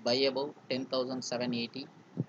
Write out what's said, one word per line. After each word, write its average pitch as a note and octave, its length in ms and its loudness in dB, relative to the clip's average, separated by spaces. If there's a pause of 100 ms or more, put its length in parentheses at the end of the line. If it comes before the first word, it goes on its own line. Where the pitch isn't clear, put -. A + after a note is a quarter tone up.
Buy A#2+ 100 4 (140)
Above C3+ 200 -2 (200)
ten C3 120 0 (100)
thousand C3 280 0 (100)
seven B2 300 0
eighty, A#2 220 -6 (460)